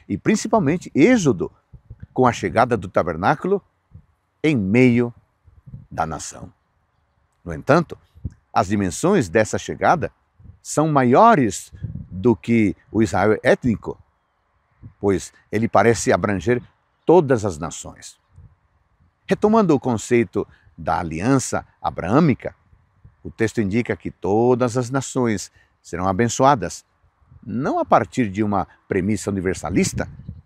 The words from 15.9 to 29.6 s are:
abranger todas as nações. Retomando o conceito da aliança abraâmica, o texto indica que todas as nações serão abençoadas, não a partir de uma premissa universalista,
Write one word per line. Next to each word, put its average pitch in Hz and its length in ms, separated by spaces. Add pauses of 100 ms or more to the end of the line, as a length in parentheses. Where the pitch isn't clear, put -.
abranger 101 500 (420)
todas 139 400
as 85 140
nações. - 600 (1080)
Retomando 208 480
o 123 60
conceito 117 640 (300)
da 82 240
aliança 92 680 (140)
abraâmica, 113 720 (680)
o 82 80
texto 113 300
indica 107 360
que - 140
todas 117 680
as 123 140
nações 127 600 (320)
serão 87 240
abençoadas, 110 800 (600)
não 151 320
a 320 60
partir 117 460
de 101 120
uma 101 240 (220)
premissa 98 420
universalista, 92 800 (380)